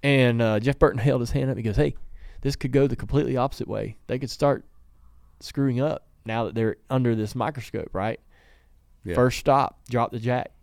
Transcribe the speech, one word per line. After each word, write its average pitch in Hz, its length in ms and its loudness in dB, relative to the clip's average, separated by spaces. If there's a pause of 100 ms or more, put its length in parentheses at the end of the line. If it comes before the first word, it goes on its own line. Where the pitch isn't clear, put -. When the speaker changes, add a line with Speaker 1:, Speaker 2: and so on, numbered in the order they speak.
Speaker 1:
And, 127 400 4
uh, 110 180 2
Jeff 131 200 0
Burton 139 200 4
held 131 220 2
his 117 100 -4
hand 135 200 0
up. - 60 -2
He 117 60 -8
goes, 107 140 -2
"Hey, 143 180 2 (460)
this 143 160 -2
could 127 160 -4
go 139 140 6
the 123 80 -2
completely 131 420 0
opposite 131 320 -2
way. 104 260 -6 (120)
They 131 120 -4
could 135 100 -6
start - 360 0 (760)
screwing 135 420 -2
up 156 260 -2 (180)
now 113 200 -2
that 90 100 -6
they're 113 200 0 (140)
under 123 260 2
this 107 200 -4
microscope, 113 580 -6
right?" 101 260 -2 (840)
Speaker 2:
Yeah. 87 100 -2
Speaker 1:
First 123 240 4
stop, 139 400 2 (100)
drop 120 220 0
the 117 80 -8
jack 123 320 -4 (120)